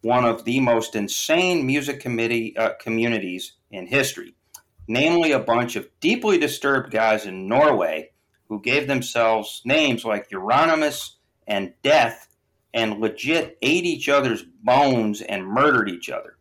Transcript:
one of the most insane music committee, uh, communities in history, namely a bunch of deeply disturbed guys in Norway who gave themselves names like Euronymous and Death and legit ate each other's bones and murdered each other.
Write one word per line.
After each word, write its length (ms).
one 220
of 200
the 160
most 340
insane 720
music 340
committee, 560
uh, 240
communities 720
in 160
history, 480
namely 460
a 60
bunch 380
of 120
deeply 380
disturbed 520
guys 360
in 220
Norway 600
who 140
gave 240
themselves 800
names 400
like 260
Euronymous 840
and 360
Death 460
and 280
legit 600
ate 240
each 240
other's 340
bones 800
and 260
murdered 440
each 180
other. 320